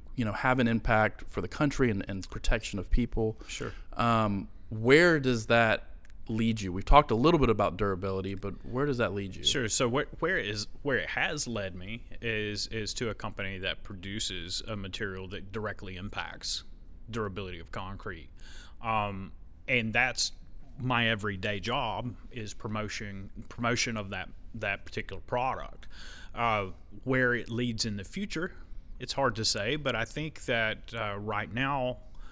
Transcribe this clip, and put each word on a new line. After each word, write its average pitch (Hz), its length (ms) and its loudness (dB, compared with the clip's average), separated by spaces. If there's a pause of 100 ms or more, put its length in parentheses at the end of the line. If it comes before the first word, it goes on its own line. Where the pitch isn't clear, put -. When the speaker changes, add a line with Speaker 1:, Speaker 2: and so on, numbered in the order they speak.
(160)
Speaker 1:
you 123 100 0
know, 104 80 0
have 131 260 2
an 120 80 6
impact 110 640 4
for 101 120 -2
the 90 60 -4
country 135 420 2
and, 98 180 0
and 95 220 -6
protection - 480 2
of 92 140 -2
people. 113 560 4
Speaker 2:
Sure. - 240 -6 (260)
Speaker 1:
Um, 110 500 4 (220)
where 147 500 8
does 120 280 2
that 113 400 6 (400)
lead 113 340 2
you? 92 100 -2
We've 95 140 -2
talked 147 240 10
a 113 60 4
little 151 240 6
bit 123 100 6
about 101 280 2
durability, 98 580 0
but 95 180 -4 (140)
where 127 180 0
does 127 140 0
that 101 160 2
lead 98 200 -4
you? 107 80 -10
Speaker 2:
Sure. 127 240 2
So 123 200 2
where, 131 180 2 (140)
where 180 180 2
is, 104 300 -2 (160)
where 135 140 2
it 78 120 -2
has 151 380 -2
led 101 260 -4
me 98 300 -8 (180)
is, 107 460 -2
is 110 280 -4
to 117 140 -2
a 101 60 -4
company 98 440 -6
that 92 220 -4
produces 92 840 -4
a 107 80 -4
material 95 540 -6
that 95 220 -8
directly 101 460 -6
impacts 90 680 -6 (440)
durability 98 500 -4
of 82 120 -12
concrete. 95 580 -8 (540)
Um, 104 480 0 (360)
and 117 240 2
that's 120 420 2 (460)
my 117 300 4
everyday 104 520 0
job, 117 520 0 (180)
is 107 220 -8
promotion, 104 800 -4 (180)
promotion 120 480 2
of 101 140 -6
that, 92 180 -6 (260)
that 101 300 -2
particular - 420 -6
product. 120 600 -2 (460)
Uh, 110 340 2 (360)
where 127 320 4
it 110 140 -4
leads 117 360 0
in 107 120 -2
the 98 60 -6
future, 190 480 -4 (480)
it's 127 140 -6
hard 127 220 2
to 107 100 -2
say, 113 300 0
but 139 200 0
I 113 100 0
think - 400 -6
that, 110 480 0
uh, 107 260 -2
right 104 340 -2
now, 127 440 0 (340)